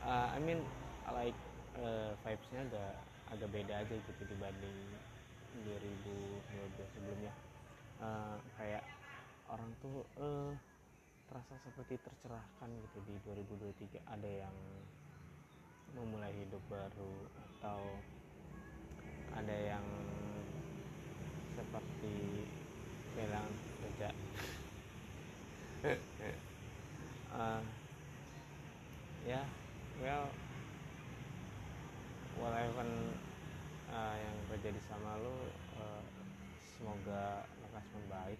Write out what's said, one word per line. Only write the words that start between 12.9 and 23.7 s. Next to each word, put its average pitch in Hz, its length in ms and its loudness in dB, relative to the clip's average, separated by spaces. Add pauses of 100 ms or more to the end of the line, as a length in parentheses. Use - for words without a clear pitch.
di 101 160 -2
dua 104 80 -2
ribu 101 240 -2
dua 101 160 -2
puluh - 80 -8
tiga. 101 160 -6 (160)
Ada 101 320 0
yang 98 120 -2 (1400)
memulai 107 400 2
hidup 98 320 -2
baru 98 480 0 (320)
atau 104 320 0 (1500)
ada 107 240 2
yang 104 260 4 (1700)
seperti 104 880 2 (720)
kehilangan 107 400 4
pekerja. 104 520 0 (1700)